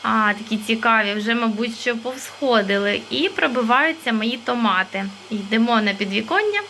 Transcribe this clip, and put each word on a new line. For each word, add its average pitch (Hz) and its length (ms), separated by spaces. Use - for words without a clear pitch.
а, 214 300
такі 214 240
цікаві, 226 560
вже, 214 220
мабуть, 226 440
що 240 180
повсходили 214 1120
і 302 200
пробиваються 277 840
мої 226 240
томати. 196 680
Йдемо 220 520
на 202 120
підвіконня 226 760